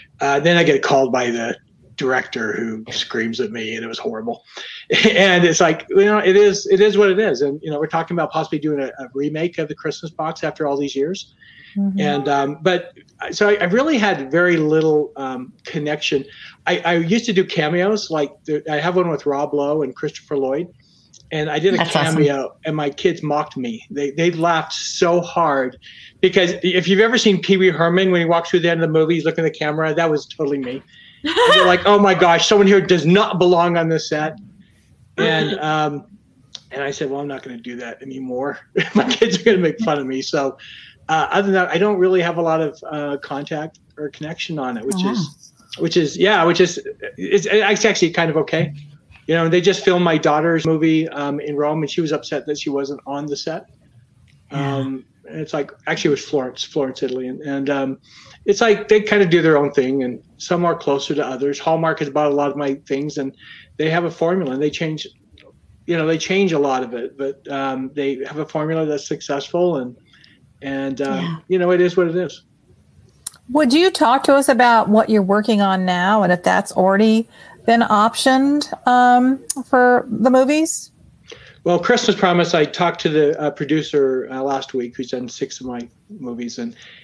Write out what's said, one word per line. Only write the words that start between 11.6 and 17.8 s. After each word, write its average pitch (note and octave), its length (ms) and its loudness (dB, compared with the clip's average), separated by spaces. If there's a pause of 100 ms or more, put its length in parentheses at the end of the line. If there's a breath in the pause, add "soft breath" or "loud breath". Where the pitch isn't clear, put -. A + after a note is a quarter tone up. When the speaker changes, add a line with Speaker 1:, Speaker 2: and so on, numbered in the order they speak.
Speaker 2:
Mm-hmm. G3 240 -2
Speaker 1:
And, C#3+ 300 0
um, C#3+ 320 -2
but F3 320 -2 (380)
so G#3 180 2
I, G#3 60 4
I G3+ 100 -2
really C4 320 2
had E3 340 -2
very F3 240 4
little, D#3 640 2
um, C3 340 -10 (140)
connection. D3 580 -4 (440 loud breath)
I, F3 180 0
I E3+ 100 2
used E3+ 300 0
to G#3+ 80 -2
do F#3 100 4
cameos. F3 640 -2